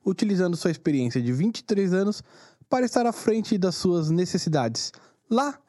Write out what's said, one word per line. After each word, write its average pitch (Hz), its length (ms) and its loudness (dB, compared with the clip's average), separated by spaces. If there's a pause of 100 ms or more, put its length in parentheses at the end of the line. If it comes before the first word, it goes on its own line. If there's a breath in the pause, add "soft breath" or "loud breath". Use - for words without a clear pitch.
utilizando 185 520 0
sua 175 140 0
experiência 135 520 0
de 120 100 0
vinte 185 260 0
e - 60 -16
três 196 280 0
anos 196 300 0 (460 loud breath)
para 254 180 0
estar 240 200 0
à 233 60 0
frente 220 460 0
das 180 180 0
suas 170 340 2
necessidades. 160 800 -2 (380 loud breath)
Lá, 277 280 0 (100)